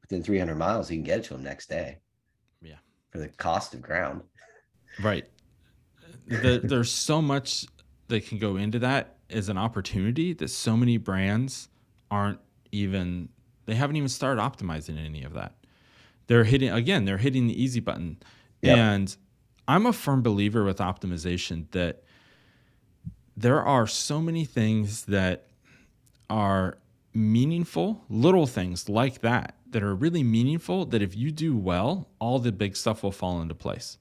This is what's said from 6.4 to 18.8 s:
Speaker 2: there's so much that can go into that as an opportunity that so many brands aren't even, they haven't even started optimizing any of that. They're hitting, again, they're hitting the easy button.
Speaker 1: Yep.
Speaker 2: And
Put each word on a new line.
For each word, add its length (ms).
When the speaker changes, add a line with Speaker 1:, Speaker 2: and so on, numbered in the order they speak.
Speaker 2:
there's 260
so 300
much 460
that 180
can 120
go 180
into 220
that 380
as 200
an 100
opportunity 760
that 140
so 280
many 200
brands 720
aren't 280
even, 560
they 80
haven't 220
even 120
started 320
optimizing 640
any 200
of 100
that. 220
They're 160
hitting, 260
again, 340
they're 140
hitting 300
the 140
easy 180
button. 380
Speaker 1:
Yep. 160
Speaker 2:
And 380